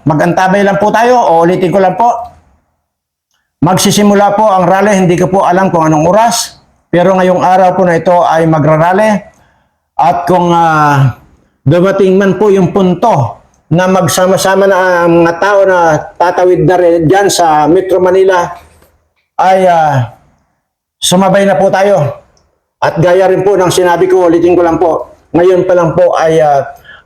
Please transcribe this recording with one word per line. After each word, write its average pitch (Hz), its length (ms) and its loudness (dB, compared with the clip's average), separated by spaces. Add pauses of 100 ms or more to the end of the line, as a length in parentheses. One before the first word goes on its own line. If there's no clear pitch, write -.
mag-antabay 175 560 0
lang 196 160 -2
po 208 160 -2
tayo. 240 240 2
O, 170 240 2
ulitin 180 320 0
ko 196 80 2
lang 180 160 -2
po. 233 80 2 (1600)
Magsisimula 202 720 0
po 220 80 2
ang 185 220 0
rally. 196 260 0
Hindi 180 240 0
ko 175 80 -2
po 190 160 -2
alam 180 300 0
kung 160 160 0
anong 156 180 0
oras. 220 560 -2 (240)
Pero 185 320 0
ngayong 180 240 0
araw 185 320 2
po 190 80 0
na 170 160 0
ito 175 240 0
ay 160 240 0
magrarally. 160 640 0 (880)
At 175 240 -2
kung, 175 320 0
ah, 151 640 0 (480)
dumating 190 480 2
man 196 240 0
po 214 80 2
yung 196 240 0
punto 180 720 -2 (220)
na 185 240 0
magsama-sama 190 800 0
na 180 400 0
ang 170 160 2
mga 170 160 -2
tao 196 240 0
na 170 320 0
tatawid 180 720 -2
na 180 80 2
rin 170 320 0
dyan 196 240 0
sa 151 320 0
Metro 180 320 0
Manila, 180 560 0 (880)
ay, 190 240 2
ah, 151 480 0 (880)
sumabay 196 480 0
na 190 80 0
po 190 160 0
tayo. 190 480 -2 (560)
At 151 240 -4
gaya 180 240 2
rin 185 160 0
po 190 160 0
ng 180 160 0
sinabi 175 320 0
ko, 185 240 2
ulitin 170 240 2
ko 175 80 2
lang 165 160 0
po, 160 400 -4 (160)
ngayon 175 320 2
pa 180 80 0
lang 165 240 0
po 180 160 2
ay, 160 320 0
ah, 139 320 -2 (280)